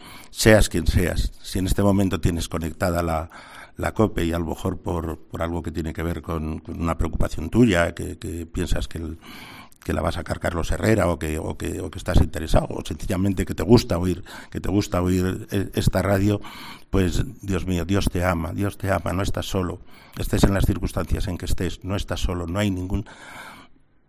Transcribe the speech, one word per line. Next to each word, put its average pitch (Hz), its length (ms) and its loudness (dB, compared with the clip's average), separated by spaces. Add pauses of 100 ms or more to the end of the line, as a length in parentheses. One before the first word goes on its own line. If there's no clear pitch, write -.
(300)
Seas 107 380 8
quien 82 200 -2
seas, - 520 2
si - 200 -4
en 92 80 0
este - 120 0
momento 98 400 4
tienes 85 280 0
conectada 85 560 -2
la, 82 260 -2 (460)
la 82 180 -4
cope 104 300 2
y 82 80 0
a 85 80 0
lo 82 60 -2
mejor 82 320 -4
por, 82 420 -4
por - 220 -8
algo 85 200 -2
que 80 80 -6
tiene 80 220 -4
que 82 100 -6
ver 82 180 -2
con, 78 380 -4
con 80 240 -10
una 82 160 0
preocupación - 520 0
tuya, 90 440 4
que, 85 240 -8
que 82 280 -8
piensas 82 420 -2
que - 100 -8
el, 80 200 -8 (680)
que - 80 -2
la 80 100 0
va 85 60 0
a 85 40 -2
sacar - 280 -6
Carlos 82 320 -2
Herrera 90 360 2
o 82 120 -2
que, 80 180 -2
o 87 180 -6
que, 85 240 -6
o 92 80 -6
que 95 100 -12
estás 82 220 4
interesado, 78 480 2
o - 160 -6
sencillamente 92 600 -2
que - 80 -6
te - 80 -4
gusta 104 340 6
oír, 87 280 0 (260)
que 82 100 -6
te 82 100 -4
gusta 95 300 2
oír 92 520 0
e-, 98 220 0
esta 98 280 2
radio, 101 380 2 (500)
pues, 92 340 2 (180)
Dios 90 220 -2
mío, 87 200 0
Dios 95 260 2
te 87 140 -2
ama, 87 280 0
Dios 101 240 -4
te 95 140 -4
ama, 90 220 0
no 92 100 0
estás 98 240 -2
solo. 90 360 -2 (360)
Estés - 240 0
en 98 120 6
las 95 120 2
circunstancias 95 600 -2
en 87 100 -6
que 90 80 -10
estés, - 380 -2
no 95 100 -4
estás 92 240 -4
solo, 87 300 -2
no 92 100 -4
hay 104 140 2
ningún, 95 320 -4 (1040)